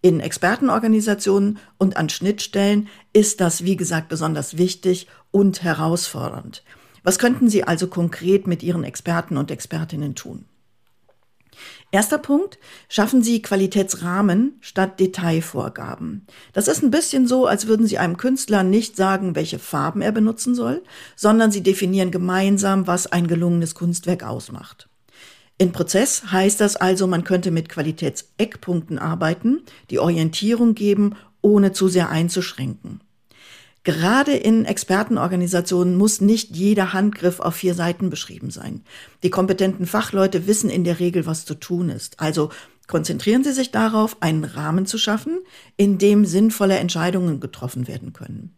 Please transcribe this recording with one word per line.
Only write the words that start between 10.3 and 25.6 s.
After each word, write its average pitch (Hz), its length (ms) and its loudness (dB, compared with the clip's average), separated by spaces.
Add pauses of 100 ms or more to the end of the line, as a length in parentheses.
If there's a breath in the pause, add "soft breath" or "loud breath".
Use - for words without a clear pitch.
Erster 214 280 2
Punkt, 294 420 0 (300 loud breath)
schaffen 220 340 4
Sie 233 180 2
Qualitätsrahmen 190 1160 0
statt 190 400 -2
Detailvorgaben. - 1300 -4 (240 loud breath)
Das 208 160 0
ist - 160 0
ein 247 80 4
bisschen 277 360 2
so, 254 180 4
als 208 220 0
würden 220 200 4
Sie - 100 -2
einem 175 200 0
Künstler 226 460 0
nicht 208 340 2
sagen, 190 380 0
welche 160 220 -4
Farben 160 440 -4
er 214 100 0
benutzen 226 420 0
soll, 247 300 -2 (320 loud breath)
sondern 214 360 4
Sie 202 120 -4
definieren 190 480 2
gemeinsam, 190 760 0
was 175 200 0
ein 175 200 0
gelungenes 170 460 0
Kunstwerk 175 500 -4
ausmacht. - 680 -12 (680 soft breath)
In 180 140 2